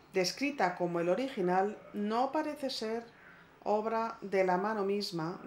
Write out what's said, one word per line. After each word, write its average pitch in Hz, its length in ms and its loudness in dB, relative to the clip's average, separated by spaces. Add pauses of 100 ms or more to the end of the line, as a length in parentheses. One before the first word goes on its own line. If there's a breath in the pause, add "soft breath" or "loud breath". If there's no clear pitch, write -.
(140)
descrita 185 600 0
como 170 240 0
el 175 100 2
original, 196 680 2 (160)
no 220 380 0
parece 302 380 -2
ser 233 340 -4 (600 loud breath)
obra 220 560 0
de 190 240 4
la 180 140 4
mano 208 260 0
misma 190 640 -2